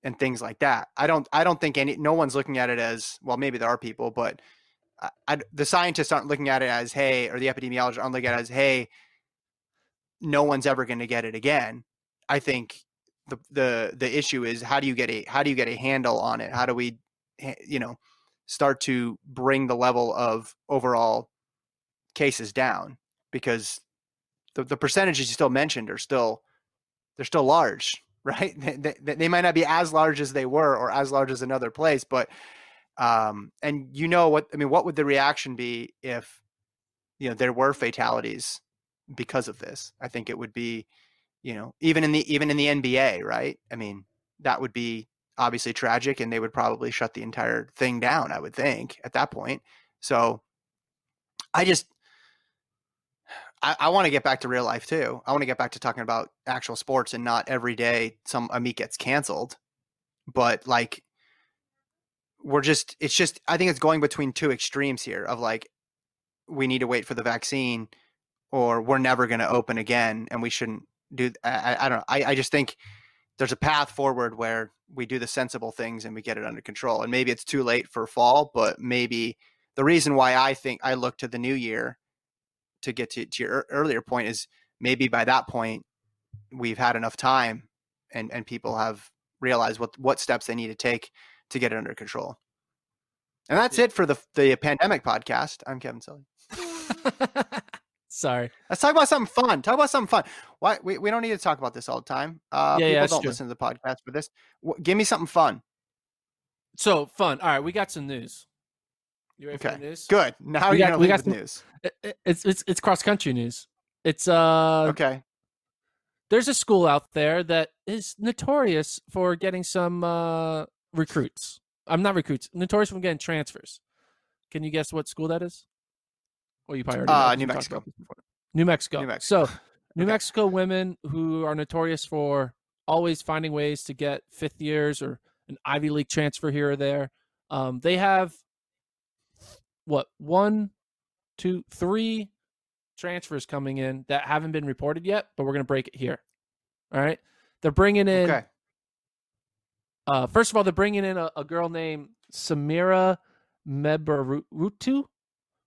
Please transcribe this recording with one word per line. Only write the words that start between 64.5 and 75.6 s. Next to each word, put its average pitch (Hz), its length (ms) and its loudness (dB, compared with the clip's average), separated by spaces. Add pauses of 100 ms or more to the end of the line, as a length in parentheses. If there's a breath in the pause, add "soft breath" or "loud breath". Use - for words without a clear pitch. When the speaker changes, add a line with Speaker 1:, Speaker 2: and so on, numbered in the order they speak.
Speaker 1:
extremes 135 500 -4
here 95 220 -8
of, 117 160 -4
like, 113 280 -4 (800)
we 135 180 -2
need 127 140 0
to 127 60 0
wait 117 180 0
for 127 100 -10
the 117 80 -4
vaccine 120 680 -4 (600 soft breath)
or 120 300 2
we're 131 180 2
never 127 280 2
gonna 113 200 0
open 117 320 0
again 113 520 0
and 117 120 -6
we 117 80 -4
shouldn't 113 340 -6 (300)
do, 127 180 -2 (100)
I, 117 80 -2
I, 123 360 0
I - 20 2
don't 123 100 0
know. - 100 -8
I, 139 160 2
I 135 100 2
just 131 180 0
think 139 240 0 (640 soft breath)
there's 131 140 0
a 123 40 -2
path 147 340 2
forward 123 480 -2
where 113 340 -4 (220)
we 127 100 -8
do 127 140 -6
the 117 80 -6
sensible 120 460 -6